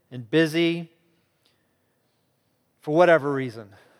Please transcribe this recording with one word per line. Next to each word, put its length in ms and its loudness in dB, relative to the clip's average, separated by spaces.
and 180 -14
busy 640 -2
for 140 -8
whatever 380 4
reason. 380 -10